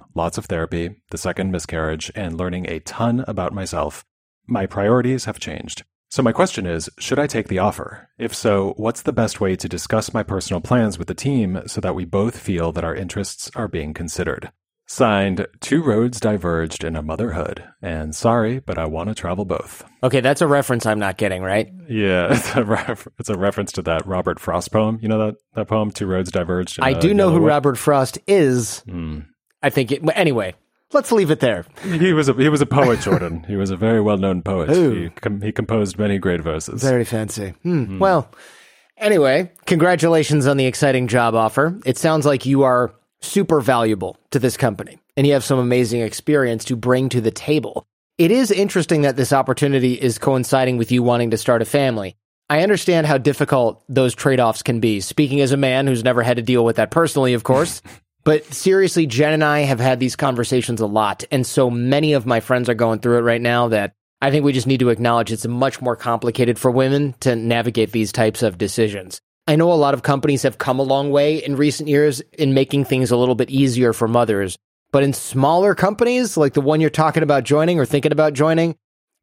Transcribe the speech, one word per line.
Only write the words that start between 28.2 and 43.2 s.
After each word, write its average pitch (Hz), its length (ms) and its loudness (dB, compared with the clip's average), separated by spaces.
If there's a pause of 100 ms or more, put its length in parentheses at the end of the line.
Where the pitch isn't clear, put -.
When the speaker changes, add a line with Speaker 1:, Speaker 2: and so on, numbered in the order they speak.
Speaker 2:
is. 135 520 2
Speaker 1:
Hmm. 82 400 -10 (440)
Speaker 2:
I 143 60 2
think 131 240 -2
it, 139 80 -6 (120)
anyway, 123 420 0 (360)
let's 269 220 0
leave 190 180 4
it 151 80 0
there. 104 260 0 (180)
Speaker 1:
He 180 280 2
was 156 160 2
a, 131 60 2
he 131 160 4
was 151 100 2
a 143 60 4
poet, 127 340 2
Jordan. 85 480 -2
He 104 80 -4
was 98 160 0
a 92 60 -4
very 110 240 2
well-known 98 400 0
poet. 90 300 -2
Speaker 2:
Ooh. 165 200 4 (120)
Speaker 1:
He 85 80 -8
com-, 101 280 -8
he 107 140 -6
composed 104 440 -2
many 101 200 0
great 87 240 -2
verses. 78 420 -6
Speaker 2:
Very 127 220 2
fancy. 107 480 -6 (100)
Hmm. 170 220 0
Speaker 1:
Hmm. 95 140 -10
Speaker 2:
Well, 185 300 2 (680)
anyway, 175 540 2 (160)
congratulations 160 800 2
on 143 100 2
the 135 80 2
exciting 127 420 0
job 117 260 2
offer. 135 520 0
It 127 120 0
sounds 156 280 0
like 139 200 0
you 135 180 4
are 123 300 2 (280)